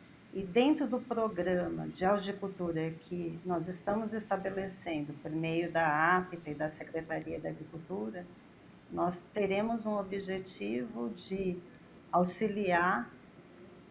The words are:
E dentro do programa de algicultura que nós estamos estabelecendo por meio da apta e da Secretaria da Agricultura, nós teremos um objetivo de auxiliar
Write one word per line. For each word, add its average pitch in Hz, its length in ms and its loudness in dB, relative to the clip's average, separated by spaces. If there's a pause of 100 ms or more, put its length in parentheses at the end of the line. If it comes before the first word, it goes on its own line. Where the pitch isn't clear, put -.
(360)
E 196 80 -4
dentro 254 420 4
do 240 140 0
programa 175 880 0
de 156 160 -4
algicultura 185 960 2
que 170 460 -6
nós 175 240 0
estamos 214 440 -2
estabelecendo 190 1000 -2
por 156 180 -8
meio 165 400 0
da 165 460 6
apta 175 320 -4
e 147 40 -2
da 151 140 -2
Secretaria 160 720 -4
da 160 80 -6
Agricultura, 175 800 -8 (640)
nós 175 320 0 (100)
teremos 208 520 2
um 214 120 0
objetivo 202 1200 -2
de 190 420 -2 (540)
auxiliar 185 1000 4 (800)